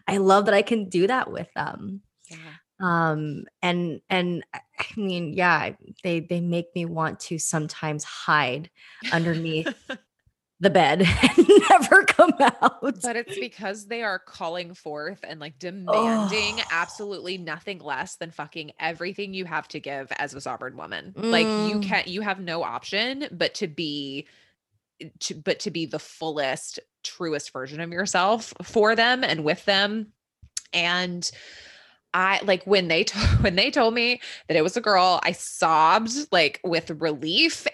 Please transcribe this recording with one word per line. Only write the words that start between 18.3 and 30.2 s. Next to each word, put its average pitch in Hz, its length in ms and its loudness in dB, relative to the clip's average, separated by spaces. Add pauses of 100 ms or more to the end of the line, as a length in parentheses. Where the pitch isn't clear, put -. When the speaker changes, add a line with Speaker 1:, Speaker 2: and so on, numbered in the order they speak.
Speaker 2:
fucking 151 480 -12
everything 180 540 -8
you 185 120 -8
have 156 240 -6
to 151 120 -10
give 139 360 -10
as 139 160 -6
a 135 80 -14
sovereign 127 360 -10
woman. 85 400 -12
Like, 220 300 2
you 214 320 0
Speaker 1:
Mm. 202 40 -4
Speaker 2:
can't, 196 240 -2
you 180 140 -6
have 196 180 -4
no 170 240 -6
option 226 680 -6
but 170 240 -2
to 196 120 -6
be, 143 600 -8 (920)
to, - 140 -8
but 160 260 -4
to 202 100 -6
be 165 140 -4
the 151 140 -8
fullest, 147 800 -6 (240)
truest 156 500 -6
version 139 280 -10
of 170 100 -8
yourself 196 600 -2 (100)
for 220 320 2
them 247 300 2
and 165 200 -2
with 156 200 -2
them. 208 480 0 (600)